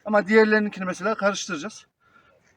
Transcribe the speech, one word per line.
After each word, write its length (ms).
Ama 220
diğerlerininkini 580
mesela 300
karıştıracağız. 720